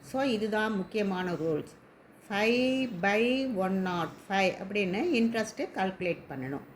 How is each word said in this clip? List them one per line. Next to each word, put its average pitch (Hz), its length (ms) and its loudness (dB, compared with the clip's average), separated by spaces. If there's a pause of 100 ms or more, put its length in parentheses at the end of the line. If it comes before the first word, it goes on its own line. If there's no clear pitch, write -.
(100)
So, 262 80 -4 (180)
இதுதான் 214 440 0
முக்கியமான 185 600 -2
ரூல்ஸ். 156 300 -2 (540)
ஃபைவ் 226 360 2 (420)
by 202 160 4 (440)
ஒன் 190 120 2 (120)
நாட் 170 260 -2 (120)
ஃபைவ் 190 260 4 (100)
அப்படின்னு 196 380 -2 (200)
இன்ட்ரெஸ்ட்டு 226 440 0 (120)
கால்குலேட் 185 540 -2
பண்ணணும். 135 340 -6 (120)